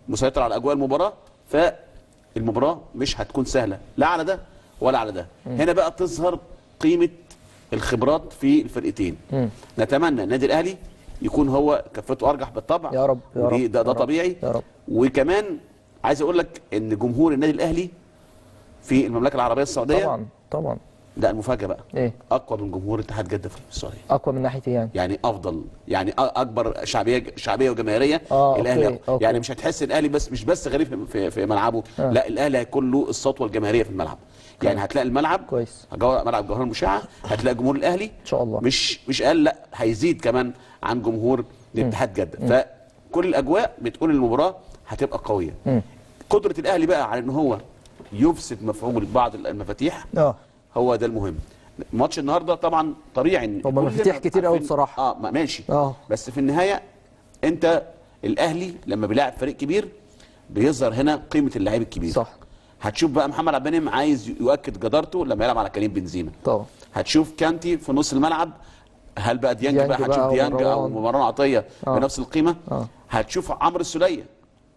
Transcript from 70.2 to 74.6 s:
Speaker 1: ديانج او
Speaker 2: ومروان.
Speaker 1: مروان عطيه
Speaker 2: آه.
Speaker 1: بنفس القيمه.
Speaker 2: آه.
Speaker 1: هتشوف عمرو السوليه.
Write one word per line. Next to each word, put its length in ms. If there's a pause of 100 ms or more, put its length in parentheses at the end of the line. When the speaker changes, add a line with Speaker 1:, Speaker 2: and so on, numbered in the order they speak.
Speaker 1:
ديانج 320
او 240
Speaker 2:
ومروان. 180
Speaker 1:
مروان 240
عطيه 380 (220)
Speaker 2:
آه. 120
Speaker 1:
بنفس 200
القيمه. 360 (160)
Speaker 2:
آه. 160 (220)
Speaker 1:
هتشوف 420
عمرو 300
السوليه. 420 (540)